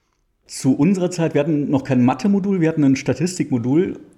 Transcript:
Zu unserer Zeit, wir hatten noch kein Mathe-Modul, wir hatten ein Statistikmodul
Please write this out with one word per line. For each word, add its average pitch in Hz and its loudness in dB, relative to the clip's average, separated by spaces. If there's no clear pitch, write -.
Zu - -2
unserer 180 0
Zeit, 165 -2
wir 143 2
hatten 147 -2
noch 135 -2
kein 127 2
Mathe-Modul, 190 0
wir 160 2
hatten 160 2
ein 135 4
Statistikmodul 151 -2